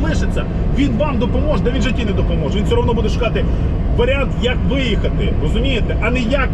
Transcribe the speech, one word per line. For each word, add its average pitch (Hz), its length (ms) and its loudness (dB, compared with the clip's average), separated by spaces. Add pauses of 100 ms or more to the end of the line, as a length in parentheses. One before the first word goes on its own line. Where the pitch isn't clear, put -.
лишиться, - 400 0 (340)
він 277 200 2
вам 277 200 0
допоможе, - 460 0
да 240 60 0
він 202 100 0
в - 20 0
житті - 220 0
не 196 80 -2
допоможе. 170 460 0
Він 214 60 0
все 233 100 0
одно 233 200 2
буде 208 140 0
шукати 208 360 0 (520)
варіант, 262 340 2 (120)
як 247 140 0 (140)
виїхати, 196 640 0 (100)
розумієте? 240 600 0
А 220 80 0
не 254 100 0
як 254 340 0